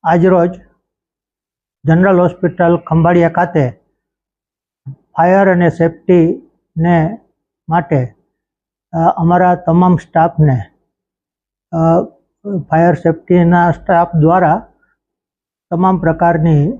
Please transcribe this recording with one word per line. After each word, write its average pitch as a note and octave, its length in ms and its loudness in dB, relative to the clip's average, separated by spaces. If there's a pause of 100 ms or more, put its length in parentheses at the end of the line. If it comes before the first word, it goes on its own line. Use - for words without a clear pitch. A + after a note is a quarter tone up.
આજરોજ F3 460 2 (1400)
જનરલ F3+ 340 2
હોસ્પિટલ F3 580 0
ખંભાળિયા E3+ 520 0
ખાતે E3 500 -4 (1120)
ફાયર F#3+ 600 0
અને F3 180 2
સેફ્ટીને E3 1500 -2 (520)
માટે, D#3 460 -4 (760)
અ, E3 40 -6 (200)
અમારા F3 380 2
તમામ F3+ 420 0
સ્ટાફને, D3+ 720 -2 (1000)
અ, E3 300 0 (680)
ફાયર E3+ 240 2
સેફ્ટીના E3+ 760 0
સ્ટાફ E3+ 440 -2
દ્વારા E3 520 0 (1040)
તમામ F#3 260 -2
પ્રકારની E3 840 0